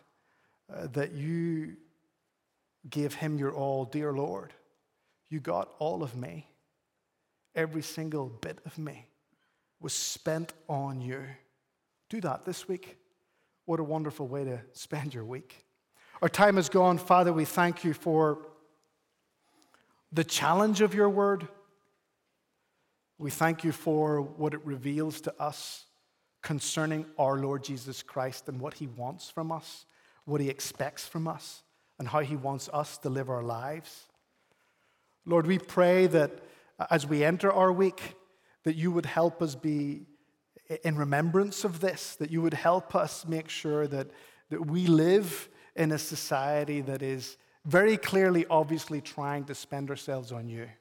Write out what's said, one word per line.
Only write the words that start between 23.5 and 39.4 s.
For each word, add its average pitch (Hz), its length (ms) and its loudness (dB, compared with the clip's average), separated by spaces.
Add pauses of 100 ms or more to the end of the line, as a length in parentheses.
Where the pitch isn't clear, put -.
you 156 80 2
for 151 480 2
what 151 320 -4
it 151 140 -12
reveals 147 560 -4
to 147 200 -6
us - 440 -8 (560)
concerning 156 760 -4
our 139 200 2
Lord 139 260 -4
Jesus 131 380 -10
Christ 131 460 -8
and 131 120 -8
what 147 140 -10
he 151 120 -12
wants 123 440 -12
from 160 200 -8
us, - 360 -10 (400)
what 143 160 0
he 139 80 -2
expects - 560 -8
from 165 200 -6
us, - 360 -10 (360)
and 127 100 -8
how 151 120 2
he 147 160 -4
wants 135 320 -6
us 147 300 -4
to 143 100 -6
live 131 220 -4
our 120 120 -4
lives. 127 680 -10 (1160)
Lord, 170 220 4
we 185 120 4
pray 180 500 6
that 151 340 2 (480)
as 147 160 2
we 147 180 4
enter 180 260 4
our 185 220 6
week, 185 420 0 (500)
that 160 100 0
you 160 160 0
would 170 160 0
help 165 340 0